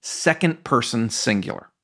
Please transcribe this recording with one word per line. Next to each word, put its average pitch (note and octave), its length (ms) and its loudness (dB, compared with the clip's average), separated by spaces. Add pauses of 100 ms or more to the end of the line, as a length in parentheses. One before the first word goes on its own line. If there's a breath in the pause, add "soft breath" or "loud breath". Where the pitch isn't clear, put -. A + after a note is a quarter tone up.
second - 600 0
person A#2 460 0
singular. - 640 -2 (120)